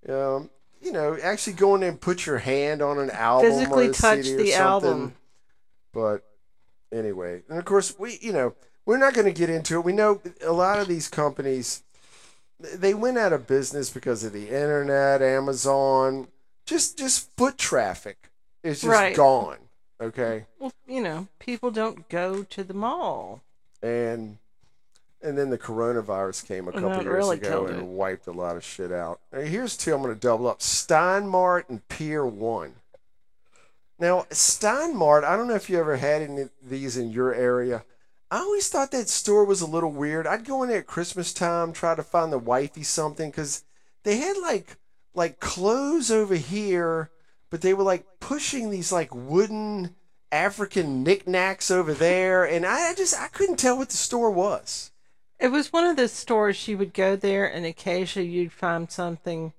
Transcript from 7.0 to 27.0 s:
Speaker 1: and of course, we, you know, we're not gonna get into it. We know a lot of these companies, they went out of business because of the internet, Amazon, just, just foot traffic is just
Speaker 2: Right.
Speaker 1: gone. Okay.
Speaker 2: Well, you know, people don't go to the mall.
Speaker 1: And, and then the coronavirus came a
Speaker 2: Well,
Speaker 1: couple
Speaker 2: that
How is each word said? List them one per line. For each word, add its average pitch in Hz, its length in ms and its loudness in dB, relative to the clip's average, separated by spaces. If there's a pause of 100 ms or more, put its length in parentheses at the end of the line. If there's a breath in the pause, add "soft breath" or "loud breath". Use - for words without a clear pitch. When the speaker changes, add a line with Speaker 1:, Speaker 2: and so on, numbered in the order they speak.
Speaker 1:
and 160 80 -8
of 175 80 -8
course, 196 320 2
we, 220 240 -10
you 220 100 -8
know, 131 220 0 (320 soft breath)
we're 220 140 2
not 269 160 4
gonna 202 160 4
get 165 180 0
into 165 300 -2
it. 170 60 -2
We 175 60 2
know 208 300 2 (240)
a 165 80 2
lot 185 260 2
of 202 80 -2
these 165 200 -4
companies, 135 760 -2 (760 soft breath)
they 180 340 0
went 240 240 2
out 202 160 4
of 135 140 -2
business 135 420 2
because 117 340 -4
of 107 100 -6
the 104 140 -10
internet, 139 760 2
Amazon, 135 1040 2 (380)
just, - 320 -2
just - 380 -4
foot 262 220 2
traffic 104 720 -2 (340)
is 151 180 -4
just 226 100 2
Speaker 2:
Right. 196 240 6
Speaker 1:
gone. 127 420 4 (420)
Okay. 113 460 -4 (140)
Speaker 2:
Well, 269 120 -8 (160)
you 254 140 -6
know, 175 260 -6 (120)
people 247 320 -6
don't 220 380 -6
go 185 340 -4
to 196 200 -12
the 190 120 -12
mall. 202 680 -6 (400)
Speaker 1:
And, 117 560 -4 (840)
and 147 140 -4
then 139 120 0
the 123 80 0
coronavirus 110 880 -2
came 92 200 -8
a 90 40 -8
Speaker 2:
Well, 190 120 -6
Speaker 1:
couple - 140 0
Speaker 2:
that 180 60 -4